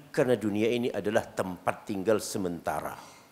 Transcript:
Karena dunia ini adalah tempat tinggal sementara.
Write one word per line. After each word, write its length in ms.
Karena 160
dunia 400
ini 160
adalah 400
tempat 560
tinggal 400
sementara. 720